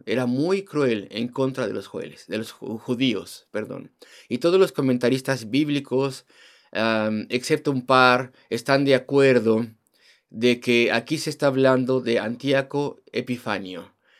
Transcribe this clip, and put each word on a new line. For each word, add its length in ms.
era 200
muy 380
cruel 480
en 160
contra 400
de 60
los 140
jueles, 400
de 100
los 160
ju-, 240
judíos, 760
perdón. 400
Y 80
todos 220
los 120
comentaristas 760
bíblicos, 760
am, 580
excepto 420
un 140
par, 460
están 360
de 100
acuerdo 720
de 300
que 320
aquí 260
se 120
está 180
hablando 540
de 180
Antíoco 840
Epifanio. 840